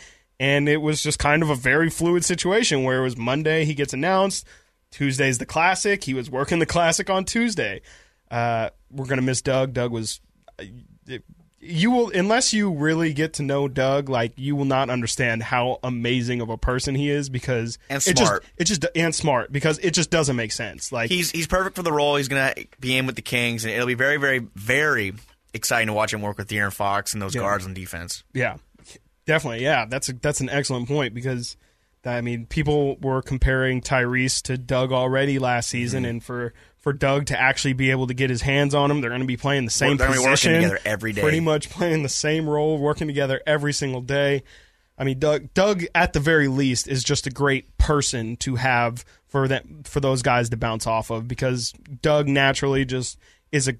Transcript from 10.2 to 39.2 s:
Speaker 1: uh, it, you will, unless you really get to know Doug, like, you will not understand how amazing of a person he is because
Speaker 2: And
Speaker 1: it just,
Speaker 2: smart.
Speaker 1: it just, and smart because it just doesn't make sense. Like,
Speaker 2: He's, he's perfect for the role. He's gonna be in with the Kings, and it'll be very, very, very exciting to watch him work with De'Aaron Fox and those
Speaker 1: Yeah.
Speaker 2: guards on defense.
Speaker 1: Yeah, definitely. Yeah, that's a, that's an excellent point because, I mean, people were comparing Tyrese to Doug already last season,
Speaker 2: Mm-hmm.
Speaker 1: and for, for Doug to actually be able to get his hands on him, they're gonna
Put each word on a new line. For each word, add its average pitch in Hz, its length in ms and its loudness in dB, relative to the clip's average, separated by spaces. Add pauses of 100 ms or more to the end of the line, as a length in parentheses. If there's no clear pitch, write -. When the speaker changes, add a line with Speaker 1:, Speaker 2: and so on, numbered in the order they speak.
Speaker 1:
uh, - 60 -14 (420)
it, 127 180 -14 (420)
you 175 260 0
will, 240 180 2
unless 208 440 2
you 208 200 2
really 156 400 0
get 156 220 -2
to 156 80 -6
know 139 260 0
Doug, 135 400 0
like, 120 260 0
you 135 180 -4
will 139 120 0
not 135 240 2
understand 117 520 0
how 123 400 -2
amazing 123 600 -2
of 113 80 -6
a 113 80 -6
person 127 360 -2
he 143 160 0
is 143 200 -2
because 117 480 -4 (120)
Speaker 2:
And 139 160 -2
Speaker 1:
it 185 120 2
just, - 100 6
Speaker 2:
smart. 101 160 0 (140)
Speaker 1:
it 175 80 -2
just, 165 200 0 (120)
and 165 180 2
smart 131 340 0
because 151 300 0
it 175 120 0
just 160 180 0
doesn't 143 260 2
make 110 160 -4
sense. - 400 -8
Like, 117 180 -2
Speaker 2:
He's, 175 220 0
he's 160 160 -4
perfect 185 300 0
for 185 40 -4
the 165 120 0
role. 147 240 4
He's 139 100 0
gonna 135 260 0 (280)
be 127 160 0
in 131 80 2
with 131 100 -4
the 113 60 -10
Kings, 120 420 -2
and 110 100 -4
it'll 123 140 0
be 127 60 0
very, 135 240 2
very, 139 220 0 (160)
very 117 580 0 (400)
exciting 113 340 0
to 107 60 -2
watch 107 200 0
him 107 80 -6
work 104 160 -6
with 101 120 -10
De'Aaron 104 240 -2
Fox 101 400 -2
and 107 80 -6
those 95 120 -6
Speaker 1:
Yeah. 120 100 -4
Speaker 2:
guards 98 220 -2
on 95 80 -10
defense. 90 600 -12
Speaker 1:
Yeah, 123 240 -4 (680)
definitely. 139 380 -2
Yeah, 131 220 2
that's 127 240 -6
a, 131 40 -8
that's 139 280 -2
an 131 80 -4
excellent 127 380 -2
point 139 260 -2
because, 120 420 -6 (500)
I 120 160 -4
mean, 117 240 -6
people 147 520 0
were 131 240 -2
comparing 131 600 0
Tyrese 127 600 0
to 127 140 -4
Doug 127 340 0
already 135 480 2
last 123 300 0
season, 123 340 -2
Speaker 2:
Mm-hmm. 120 60 -4
Speaker 1:
and 117 140 -6
for, 123 300 -8 (260)
for 147 120 0
Doug 139 360 0
to 139 120 0
actually 131 340 2
be 131 180 2
able 131 160 0
to 127 60 -4
get 131 160 0
his 117 120 -2
hands 143 340 2
on 143 160 4
him, 147 80 2
they're 120 100 -2
gonna 123 140 -4